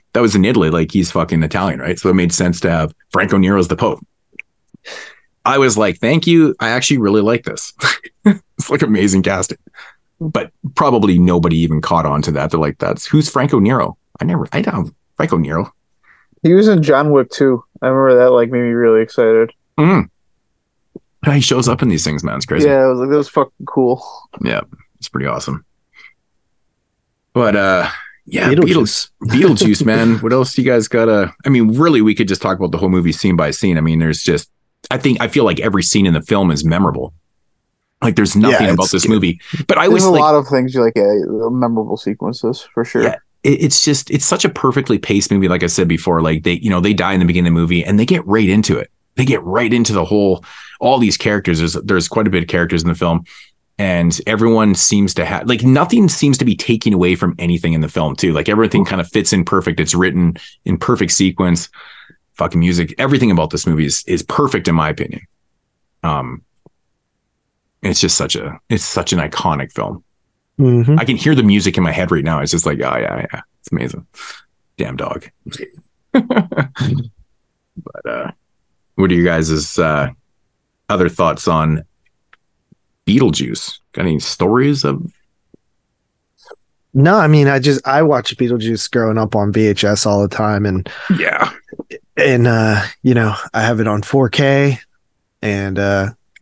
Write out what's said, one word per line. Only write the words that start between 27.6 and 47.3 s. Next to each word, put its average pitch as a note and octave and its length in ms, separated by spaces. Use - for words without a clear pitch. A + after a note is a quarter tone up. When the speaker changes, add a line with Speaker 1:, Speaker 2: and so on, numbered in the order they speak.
Speaker 1:
yeah, - 240
Speaker 3:
Beetlejuice. D3 600
Speaker 1:
Beetlejuice, A#2 580
Beetlejuice, - 40
Speaker 3:
<laughs> A2 60
Speaker 1:
man. A2+ 280
What A2+ 120
else B2+ 220
do C3+ 80
you B2+ 80
guys A#2 180
gotta, A2 460
I C3+ 60
mean, A#2 280
really, D#3 220
we G#2+ 140
could G#2+ 120
just F#2 140
talk F#2+ 180
about F2+ 120
the E2+ 80
whole F#2 100
movie F2 240
scene F#2 240
by D#2 140
scene. F2 260
I D#2 60
mean, D#2+ 160
there's D#2+ 240
just, - 280
I C3 80
think, C3+ 220
I A#2+ 80
feel - 160
like F2+ 160
every G2 220
scene G2 240
in E2+ 80
the C#2+ 80
film G2 280
is D2 140
memorable. D#2 480
Like, A2+ 120
there's G2+ 220
nothing G#2+ 300
Speaker 3:
Yeah, F#2 80
Speaker 1:
about F2+ 100
Speaker 3:
it's - 80
Speaker 1:
this F#2 100
Speaker 3:
good. - 80
Speaker 1:
movie. F#2+ 300
But - 120
I D3+ 60
Speaker 2:
There's G3 100
Speaker 1:
was F#3+ 100
Speaker 2:
a F#3 60
Speaker 1:
like, D#3 100
Speaker 2:
lot D3+ 140
of C#3+ 120
things B2+ 280
you B2+ 80
like, A2+ 140
uh, G#2 540
memorable A#2 460
sequences, A2+ 640
for A#2+ 120
sure. - 180
Speaker 1:
Yeah, - 140
it, C#3 220
it's - 180
just, C#3+ 280
it's - 160
such - 180
a G3 60
perfectly A2+ 480
paced - 320
movie. F#2+ 180
Like F2 140
I F2 40
said F2 220
before, E2 320
like, D#2+ 240
they, A2 80
you G#2+ 160
know, F2+ 120
they G#2 120
die F#2 220
in F#2+ 60
the F2+ 60
beginning E2+ 260